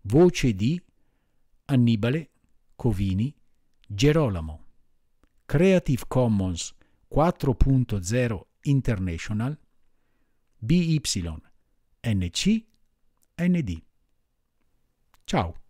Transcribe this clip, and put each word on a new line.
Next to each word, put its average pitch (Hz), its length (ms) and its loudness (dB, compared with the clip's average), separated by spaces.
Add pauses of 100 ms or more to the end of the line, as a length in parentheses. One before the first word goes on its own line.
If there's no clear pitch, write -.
Voce 139 520 4
di 117 280 -2 (840)
Annibale, 120 640 0 (440)
Covini, 104 560 -2 (560)
Gerolamo. 104 760 0 (800)
Creative 170 640 2
Commons 98 680 0 (340)
quattro 143 460 0
punto 127 480 -2
zero 113 600 -4
International, 110 920 -2 (1000)
B 113 140 -4
Y 165 300 2 (1000)
N 95 300 -2
C 220 340 0 (720)
N 175 280 0
D. 85 200 -8 (1400)
Ciao. 98 460 -4